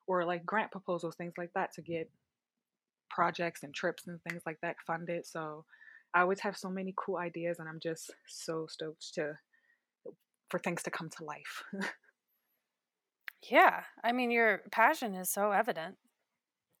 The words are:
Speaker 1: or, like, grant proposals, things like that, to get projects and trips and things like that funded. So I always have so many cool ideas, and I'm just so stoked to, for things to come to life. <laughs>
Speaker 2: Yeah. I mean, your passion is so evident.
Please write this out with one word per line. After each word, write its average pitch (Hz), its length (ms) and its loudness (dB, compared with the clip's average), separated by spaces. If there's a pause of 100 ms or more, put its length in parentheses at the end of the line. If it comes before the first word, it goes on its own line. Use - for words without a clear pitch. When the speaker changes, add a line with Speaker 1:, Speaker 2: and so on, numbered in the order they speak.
Speaker 1:
or, 180 200 2
like, 175 200 -2
grant 196 260 0
proposals, 175 440 -4
things 175 220 -8
like 175 160 -8
that, 185 200 -2
to 170 80 -12
get 160 280 -6 (1000)
projects 170 520 0
and 143 120 -12
trips - 320 -2
and 170 160 -10
things 170 240 -6
like 160 140 -6
that 170 160 -4 (100)
funded. 170 400 -4
So 156 380 -8 (500)
I 175 60 8
always 185 200 4
have 196 160 -2
so 190 140 -6
many 190 260 -4
cool 190 200 -2
ideas, 170 420 -2
and 160 100 -10
I'm 160 120 -10
just 165 300 -6 (160)
so 160 400 -6
stoked - 480 -10
to, 156 240 -2 (1120)
for 180 100 -2
things 175 240 -2
to 175 80 -4
come 160 200 -6
to - 140 -12
life. 147 480 -10
<laughs> 196 220 -4 (1500)
Speaker 2:
Yeah. 302 360 8 (180)
I 233 100 2
mean, 247 180 2
your 226 280 6 (120)
passion 226 440 6
is 185 160 -4
so 202 220 2
evident. 190 460 0 (840)